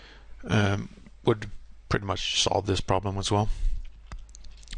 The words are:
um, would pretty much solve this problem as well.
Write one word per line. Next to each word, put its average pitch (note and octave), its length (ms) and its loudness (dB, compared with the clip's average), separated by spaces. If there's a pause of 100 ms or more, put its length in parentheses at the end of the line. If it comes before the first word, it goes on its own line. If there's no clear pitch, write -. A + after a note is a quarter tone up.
(480)
um, G2+ 400 2 (360)
would G#2+ 260 0 (380)
pretty G#2 160 6
much - 380 0
solve G2 240 2
this F#2 140 2
problem F#2+ 380 0
as F#2+ 120 -2
well. G#2 180 4 (1300)